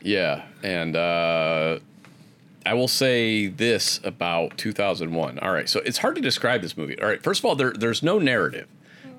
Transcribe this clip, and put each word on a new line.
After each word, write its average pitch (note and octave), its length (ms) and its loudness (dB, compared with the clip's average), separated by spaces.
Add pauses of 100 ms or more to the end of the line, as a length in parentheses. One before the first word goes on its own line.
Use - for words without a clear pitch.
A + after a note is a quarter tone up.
Yeah, E2+ 440 0 (180)
and, E2+ 320 -2
uh, E2 840 2 (840)
I G2 80 0
will B2+ 140 2
say A2+ 600 2
this G#2 560 0
about E2+ 540 -2
two A2 140 -4
thousand E2+ 420 0
one. D2 260 -2
All F#2+ 120 -2
right, E2 180 0
so - 160 0
it's B2 140 -2
hard C4+ 160 0
to E4+ 60 -4
describe A#2+ 400 0
this E2 140 -8
movie. C#2+ 240 -6
All - 80 0
right, G#2 140 0
first F#3+ 200 0
of - 40 -2
all, F#3+ 100 2
there, C3 180 0
there's A#2 280 0
no F3 180 2
narrative. A#2 480 0 (520)